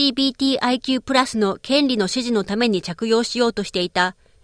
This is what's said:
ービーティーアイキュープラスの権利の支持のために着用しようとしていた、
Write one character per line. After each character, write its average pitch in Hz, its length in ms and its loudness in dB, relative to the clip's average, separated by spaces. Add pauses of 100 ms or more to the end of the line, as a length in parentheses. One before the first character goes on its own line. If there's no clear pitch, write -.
ー 247 40 0
ビ 269 200 0
ー - 20 -20
テ 269 100 -2
ィ 269 140 2
ー - 40 -4
ア 247 100 0
イ 262 60 -2
キ 262 180 -2
ュ - 20 -4
ー - 20 -4
プ 269 140 -2
ラ 262 100 2
ス 220 140 -4
の 202 200 0
権 285 280 2
利 254 100 0
の 208 80 2
支 - 160 -2
持 240 100 -4
の 208 120 2
た 202 120 -4
め 240 140 2
に 185 140 0
着 180 240 -6
用 226 160 2
し 240 160 -4
よ 240 80 4
う 233 60 0
と 202 100 -4
し - 80 -10
て 190 100 -2
い 175 80 -2
た、 180 260 0 (280)